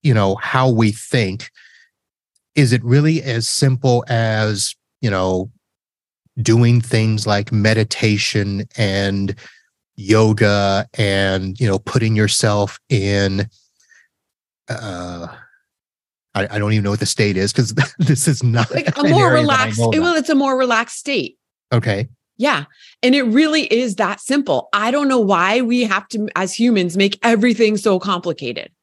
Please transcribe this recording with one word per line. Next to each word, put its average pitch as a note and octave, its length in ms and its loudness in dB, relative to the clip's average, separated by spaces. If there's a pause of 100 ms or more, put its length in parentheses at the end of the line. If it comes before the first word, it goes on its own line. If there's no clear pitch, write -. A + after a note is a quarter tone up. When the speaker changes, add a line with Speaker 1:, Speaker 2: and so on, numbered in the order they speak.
Speaker 1:
you C#3 120 2
know, G2 220 2
how C3 340 0
we A2+ 220 2
think, G#2+ 580 -4 (1040)
is C3 180 4
it B2 100 0
really D3 380 2
as A#2 260 -4
simple B2+ 600 2
as, A2 680 -2 (260)
you A2 80 -2
know, F#2 420 -2 (920)
doing A#2 400 4
things A2 460 0
like G#2 240 -2
meditation G#2+ 1160 0 (100)
and G2 580 -2 (600)
yoga G#2 1000 2
and, G2 680 -2
you B2 80 0
know, F#2+ 120 0
putting A2+ 360 -2
yourself G#2 640 0 (100)
in, G2+ 600 -2 (1200)
uh, F2+ 580 -10 (1040)
I, G2 220 -4
I G#2 40 -2
don't G#2 140 0
even G#2+ 100 0
know G2+ 80 -2
what G#2 80 -2
the G#2 60 -2
state G#2 320 0
is G2 160 -2
'cause A2+ 200 0
<laughs> C3+ 260 -2
this D3 280 2
is D3 160 0
not A#2 300 0
Speaker 2:
Like C#4+ 240 -2
a D4 40 -2
Speaker 1:
an D4 100 2
Speaker 2:
more F#4+ 180 4
Speaker 1:
area D4+ 180 2
that C4 120 2
I B3+ 60 0
Speaker 2:
relaxed, A3 140 -6
Speaker 1:
know A#3 120 2
Speaker 2:
it, D#4 60 0
Speaker 1:
about. D#4+ 60 2
Speaker 2:
well, F4 120 2
it's D#4 140 -2
a D#4 60 2
more C4+ 220 2
relaxed A#3+ 400 -2
state. G#3+ 400 -6 (360)
Speaker 1:
Okay. A2+ 360 -2 (280)
Speaker 2:
Yeah. G#3+ 280 -2 (360)
And B3+ 140 4
it C#4+ 80 0
really D4+ 400 2 (100)
is A#3 220 -2
that G3 240 -4
simple. C4 540 -2
I G#3+ 180 0
don't C#4+ 160 0
know C4 120 2
why G3 420 2
we A#3+ 240 0
have G3+ 240 -4
to, G#3+ 260 -6
as F#3 180 -4
humans, G3 440 2
make G3 260 2
everything A3+ 540 2
so G3+ 200 2
complicated. E3+ 720 -6 (120)